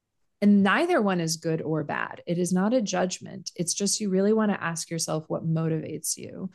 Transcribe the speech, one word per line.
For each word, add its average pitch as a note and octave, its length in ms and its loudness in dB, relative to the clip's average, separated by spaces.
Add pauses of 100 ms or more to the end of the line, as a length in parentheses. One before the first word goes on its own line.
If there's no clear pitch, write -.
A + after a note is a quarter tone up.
(420)
And G3+ 220 8
neither C4+ 380 4
one F#3+ 180 2
is E3 180 -2
good D#3+ 240 -2
or D#3 220 -2
bad. - 420 -6
It F3 120 -2
is F3+ 160 0
not G3 200 2
a C4 80 2
judgment. F#3 720 -4
It's E3+ 180 -4
just, G3+ 260 -2
you G#3 100 -2
really G3 240 4
want G#3+ 180 4
to - 120 -4
ask E3 260 -6
yourself D#3+ 380 -4
what E3+ 180 -4
motivates D#3+ 720 -2
you, - 380 -10